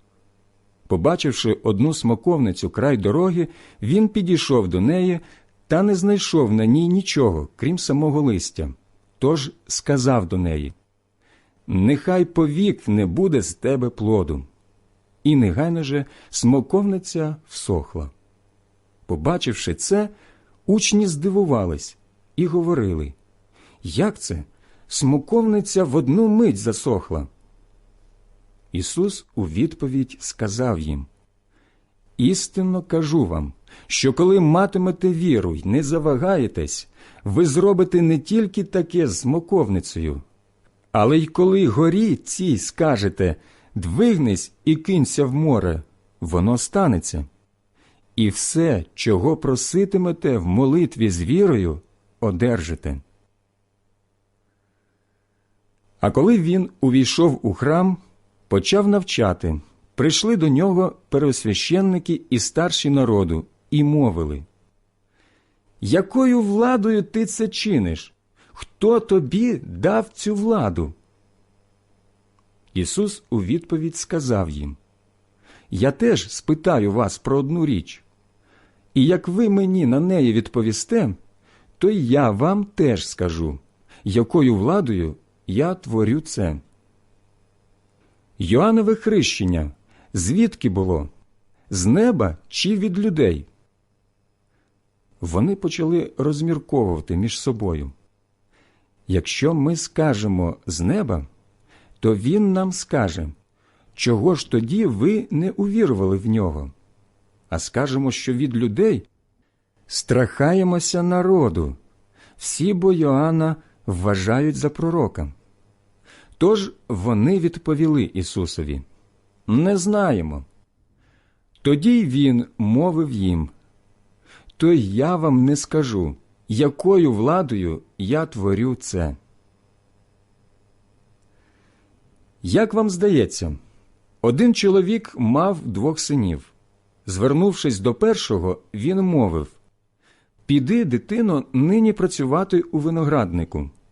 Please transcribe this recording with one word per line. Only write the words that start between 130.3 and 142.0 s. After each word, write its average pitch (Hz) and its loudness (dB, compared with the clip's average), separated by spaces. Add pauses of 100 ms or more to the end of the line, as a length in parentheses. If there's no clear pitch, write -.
Як 208 0
вам 220 0
здається, 147 0 (640)
один 196 2
чоловік 196 0
мав 147 0
двох 123 -4
синів. 98 -4 (540)
Звернувшись 135 0
до 117 0
першого, 110 -2 (140)
він 160 -2
мовив: 110 0 (960)
«Піди, 147 2
дитино, 170 -2
нині 202 4
працювати 175 0